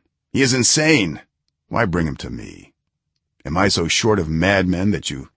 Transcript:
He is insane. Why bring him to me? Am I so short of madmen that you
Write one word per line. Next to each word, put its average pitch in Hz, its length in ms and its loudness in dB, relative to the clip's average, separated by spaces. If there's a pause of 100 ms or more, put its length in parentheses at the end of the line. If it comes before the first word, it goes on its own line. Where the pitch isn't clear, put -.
(320)
He 123 100 2
is 127 100 2
insane. 131 680 2 (440)
Why 110 200 -2
bring 85 200 0
him 67 100 -6
to - 140 -12
me? 50 440 -16 (680)
Am 73 120 -4
I 98 120 4
so 87 200 0
short 107 320 0
of 80 80 -4
madmen 92 640 2
that - 180 -4
you 67 260 -10